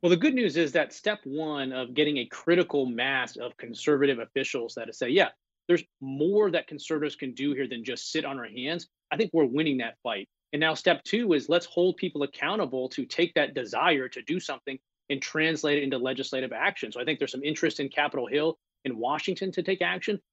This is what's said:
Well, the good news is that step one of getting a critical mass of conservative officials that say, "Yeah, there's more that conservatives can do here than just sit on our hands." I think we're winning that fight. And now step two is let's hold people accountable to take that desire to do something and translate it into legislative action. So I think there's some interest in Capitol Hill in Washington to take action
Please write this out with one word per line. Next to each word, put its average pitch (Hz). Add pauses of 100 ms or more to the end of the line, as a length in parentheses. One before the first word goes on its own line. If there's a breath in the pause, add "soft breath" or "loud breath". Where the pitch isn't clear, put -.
Well, 175
the 175
good 262
news 208
is 165
that 156
step -
one 143
of 127
getting 147
a 123
critical 165
mass 123
of 123
conservative 135
officials 117
that 113
say, 127
"Yeah, 151 (400)
there's 175 (200)
more 165
that 160
conservatives 151
can 131
do 139
here 131
than 117
just 120
sit 156
on 139
our 120
hands." 135 (220)
I -
think 208
we're 160
winning 139
that 117
fight. 107 (240)
And 147
now 160
step -
two 220
is 147
let's 170
hold 180
people 156
accountable 139
to 131
take 170
that 143
desire 131
to 127
do 151
something 135 (320)
and 135
translate 156
it 143
into 135
legislative 131
action. 123
So 120
I 127
think 151
there's 135
some 135
interest 151
in 139
Capitol 147
Hill 147 (260)
in 127
Washington 156
to 185
take 190
action 180 (140)